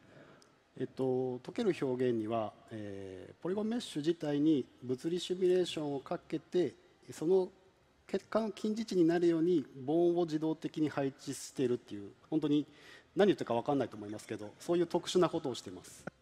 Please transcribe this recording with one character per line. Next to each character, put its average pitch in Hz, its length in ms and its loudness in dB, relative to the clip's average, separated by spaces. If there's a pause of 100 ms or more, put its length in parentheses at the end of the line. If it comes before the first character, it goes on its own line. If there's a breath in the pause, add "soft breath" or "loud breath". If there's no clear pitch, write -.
(800 loud breath)
え 135 60 -4
っ - 20 -8
と、 127 520 -2
溶 175 140 -14
け 247 100 -4
る 196 180 2
表 127 300 2
現 117 80 2
に 107 80 -2
は、 110 280 -2 (160)
え 98 680 -12
ー、 - 40 -20
ポ 165 80 -4
リ 185 40 -2
ゴ 208 80 -2
ン 214 60 -2
メ 226 80 -2
ッ 247 40 -2
シ - 180 -8
ュ - 20 -4
自 160 140 2
体 147 260 -2
に 147 240 4 (180)
物 127 280 -4
理 175 100 -2
シ - 140 -4
ミ 185 80 -6
ュ 180 120 6
レ 180 80 4
ー - 40 2
シ - 120 -6
ョ 156 60 -4
ン 143 100 -4
を 135 60 -4
か 170 180 -6
け - 200 -6
て、 156 360 0 (380)
そ 156 140 -4
の 185 240 4 (560)
結 - 240 -4
果 214 100 2
の 220 100 -2
近 214 240 -4
似 220 120 -6
値 190 100 -2
に 175 80 8
な 170 140 4
る 175 100 4
よ 165 120 4
う - 20 2
に 170 240 2 (100)
ボ 160 340 2
ー 170 40 2
ン 170 40 0
を 175 60 4
自 156 160 -2
動 160 140 0
的 156 260 -6
に 151 80 2
配 139 200 0
置 135 260 -8
し - 180 -12
て 131 160 0
る 120 60 4
っ - 20 -2
て - 180 -10
い 101 100 -10
う、 98 60 -14 (200)
本 156 100 2
当 151 80 0
に 147 180 4 (480 loud breath)
何 190 120 6
言 175 80 6
っ - 20 -14
て - 80 -4
る - 40 -14
か 117 60 0
分 117 80 0
か 147 120 0
ん 139 40 2
な 127 60 2
い 104 40 -8
と - 80 -14
思 104 100 -10
い 104 40 -8
ま 107 80 -8
す - 80 -16
け 110 120 -6
ど、 104 200 -12
そ - 160 -2
う 175 40 2
い 175 40 4
う 165 40 0
特 - 240 -4
殊 - 80 4
な 170 100 6
こ 165 120 -2
と 147 100 -4
を 117 40 -4
し - 60 -10
て 101 100 -12
ま 92 140 -14
す。 - 220 -16 (160)